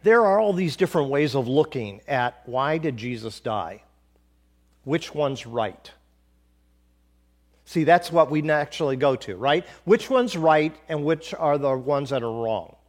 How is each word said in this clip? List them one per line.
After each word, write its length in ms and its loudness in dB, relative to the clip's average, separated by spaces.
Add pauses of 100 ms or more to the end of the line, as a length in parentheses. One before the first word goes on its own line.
There 220 6
are 160 4
all 140 2
these 220 -2
different 340 0
ways 240 0
of 120 0
looking 600 -2
at 380 -2
why 320 -2
did 180 -4
Jesus 440 -10
die? 420 -6 (1000)
Which 300 -4
one's 320 -4
right? 440 -6 (1800)
See, 180 -2
that's 260 4
what 200 4
we 120 0
naturally 540 -2
go 180 2
to, 220 -10
right? 280 0 (200)
Which 260 2
one's 260 0
right 380 2 (140)
and 160 -4
which 300 -2
are 240 0
the 180 0
ones 340 -2
that 120 -2
are 100 -4
wrong? 420 -4 (140)